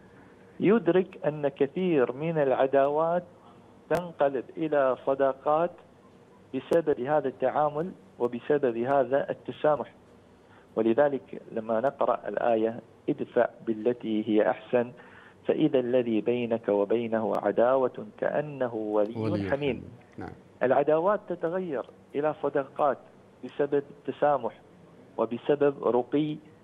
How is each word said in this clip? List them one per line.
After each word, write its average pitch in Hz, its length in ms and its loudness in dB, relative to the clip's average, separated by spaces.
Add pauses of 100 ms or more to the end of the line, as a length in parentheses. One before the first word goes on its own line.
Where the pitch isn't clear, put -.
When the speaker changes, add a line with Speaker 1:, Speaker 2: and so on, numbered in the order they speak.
(600)
Speaker 1:
يدرك 175 640 2
أن 147 220 -2
كثير 139 640 0
من 156 260 -4
العداوات 143 880 2 (640)
تنقلب 151 540 0 (120)
إلى 147 400 2 (100)
صداقات 139 640 0 (840)
بسبب 151 460 0
هذا 139 280 0
التعامل 143 600 -2 (280)
وبسبب 120 580 0
هذا 131 540 0
التسامح. - 640 -2 (840)
ولذلك 127 680 2 (100)
لما 113 280 -2
نقرأ 123 480 0
الآية: 113 520 0 (280)
"ادفع 123 400 0 (180)
بالتي 110 640 -2
هي 104 220 4
أحسن 120 420 -2 (540)
فإذا 147 320 2
الذي 120 420 2
بينك 117 480 -2
وبينه 110 680 0
عداوة 117 720 2 (120)
كأنه 139 560 -2
ولي 107 460 -2
Speaker 2:
ولي 104 220 -2
Speaker 1:
حميم". 95 80 -4
Speaker 2:
حميم. 135 340 -2 (340)
نعم. 95 140 -12 (300)
Speaker 1:
العداوات 156 640 2
تتغير 165 580 -6 (280)
إلى 147 280 -2
صداقات 139 560 -2 (460)
بسبب 143 460 -2
التسامح 131 680 -2 (580)
وبسبب 139 680 0
رقي 143 520 0 (280)